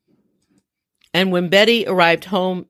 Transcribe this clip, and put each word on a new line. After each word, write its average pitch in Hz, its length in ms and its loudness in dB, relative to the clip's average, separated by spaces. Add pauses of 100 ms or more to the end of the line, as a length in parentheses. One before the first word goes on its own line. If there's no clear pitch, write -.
(1120)
And 185 180 0
when 175 160 -2
Betty 214 380 2
arrived 170 400 0
home 185 440 -4